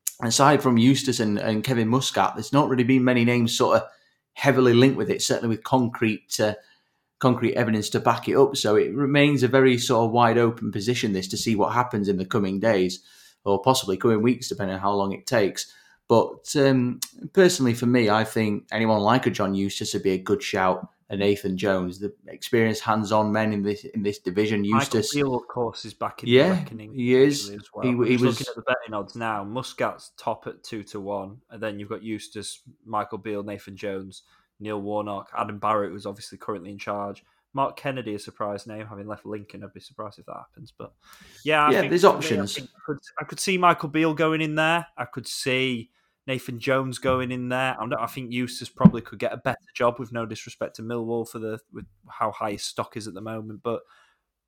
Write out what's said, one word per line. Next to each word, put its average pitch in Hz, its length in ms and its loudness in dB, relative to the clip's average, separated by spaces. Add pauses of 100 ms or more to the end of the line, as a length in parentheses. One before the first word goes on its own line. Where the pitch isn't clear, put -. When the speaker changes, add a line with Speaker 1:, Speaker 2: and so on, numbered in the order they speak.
(220)
Speaker 1:
aside 139 400 4
from 123 160 4
Eustace 127 420 4
and, 104 200 0
and 107 240 -2
Kevin 117 240 0
Muscat, 117 480 0
there's 110 180 -8
not 139 160 4
really 127 140 2
been 127 200 4
many 123 220 4
names 120 320 2
sort 113 240 4
of - 60 -12 (460)
heavily 127 420 4
linked 131 220 6
with 98 120 -2
it, - 140 -2
certainly 120 260 -2
with 107 140 -2
concrete, 117 760 -2
uh, 107 140 2 (640)
concrete 120 380 2
evidence 110 340 0
to 113 100 0
back 117 300 0
it 87 60 2
up. 143 200 6
So 107 200 2
it 98 180 2
remains 143 480 4
a 127 60 4
very 131 320 4
sort 117 260 2
of 110 60 0
wide 117 260 4
open 113 340 0
position, 110 420 -2
this, 92 160 -2
to - 80 -6
see 113 180 0
what 98 180 2
happens 113 340 0
in 98 100 2
the 92 80 -4
coming 98 340 -2
days 95 400 2 (460)
or 98 140 2
possibly 185 380 2
coming 113 240 2
weeks, 120 260 0
depending 95 280 -6
on 95 60 -6
how 101 100 0
long 98 200 0
it - 140 -10
takes. - 480 0 (360)
But, - 460 2
um, 131 440 2 (340)
personally 139 420 4
for 117 100 -4
me, 120 240 4
I 107 140 4
think 110 480 -2
anyone 110 300 2
like 120 260 4
a - 20 4
John 98 240 -2
Eustace 98 400 -4
would 98 80 -2
be 95 120 2
a 95 40 0
good 101 240 0
shout, 92 480 0 (200)
and 98 120 -6
Nathan 101 360 0
Jones, 92 420 0
the 101 140 -6 (140)
experienced 113 560 0
hands-on 107 480 0
men 107 200 0
in 104 120 -2
this, 101 200 -4
in 110 200 -6
this 101 160 -4
division. 104 420 0
Speaker 2:
Michael 110 380 2
Speaker 1:
Eustace - 160 -2
Speaker 2:
Beale, 139 200 0
of 117 120 -6
course, 117 380 -6
is 107 80 -14
back - 280 -8
in 123 80 -6
Speaker 1:
Yeah, 135 200 6
Speaker 2:
the 190 60 2
reckoning 117 380 -8
Speaker 1:
he 127 220 2
is. 139 340 4
Speaker 2:
as 104 240 -16
well. 107 100 -8
Speaker 1:
He 127 100 2
w-, 120 100 2
Speaker 2:
I'm 113 80 2
Speaker 1:
he 127 60 6
Speaker 2:
just 120 80 2
Speaker 1:
was 123 140 2
Speaker 2:
looking 127 120 -8
at - 40 -10
the 117 60 -12 (120)
betting 113 200 -6
odds 101 220 -8
now. 110 280 -6
Muscat's 113 720 -8
top - 280 -6
at - 180 -14
two 107 200 -12
to 104 160 -12
one, 98 380 -8 (120)
and 110 140 -16
then 104 160 -6
you've 101 100 -12
got 104 140 -10
Eustace, 107 580 -12 (240)
Michael 107 320 -6
Beale, 101 260 -6
Nathan 101 320 -12
Jones, 95 460 -10 (380)
Neil 107 200 -8
Warnock, 104 560 -8
Adam 110 220 -6
Barrett, 104 340 -2
who's 101 140 -12
obviously 101 320 -14
currently 98 320 -10
in 101 80 -14
charge. 101 460 -8 (280)
Mark 135 260 -4
Kennedy, 127 360 -8
a 101 60 -6
surprise 104 480 -10
name, 107 180 -12
having 104 220 -14
left 104 180 -14
Lincoln. 104 380 -14
I'd 98 100 -18
be 98 60 -20
surprised - 400 -16
if - 80 -20
that - 80 -14
happens, - 420 -20
but - 160 -16 (500)
yeah, 151 220 4
I 147 60 6
Speaker 1:
Yeah, - 80 6
Speaker 2:
think 175 100 2
Speaker 1:
there's 170 140 4
Speaker 2:
for 196 60 10
me, - 40 6
I - 40 0
Speaker 1:
options. 101 360 -2
Speaker 2:
think 131 220 -10
I - 100 -20
could, 143 120 -8 (240)
I - 20 -8
could 147 160 -14
see 190 180 0
Michael 170 320 4
Beale 160 240 2
going 160 280 0
in 156 120 -4
there. 160 320 0 (100)
I - 100 -8
could - 220 -12
see 127 640 -4 (380)
Nathan 127 320 -8
Jones 131 400 -2
going 127 320 -2
in 123 180 -6
there. 131 320 -2
I'm 117 80 -6
not, 120 120 -4
I 117 40 -4
think 120 260 -10
Eustace 123 380 -6
probably 120 320 0
could - 160 -18
get 117 160 -6
a 120 40 -12
better 123 200 -6 (160)
job, 120 240 0
with 117 140 -12
no 117 160 -6
disrespect - 480 -12
to 113 80 -14
Millwall 117 440 -6
for 120 120 -14
the, 110 180 -8 (160)
with 101 120 -16 (220)
how - 240 -4
high 107 200 -6
his 101 100 -10
stock - 340 -8
is 110 120 -10
at 90 80 -14
the 98 60 -14
moment. 110 420 -12
But 117 180 -4 (640)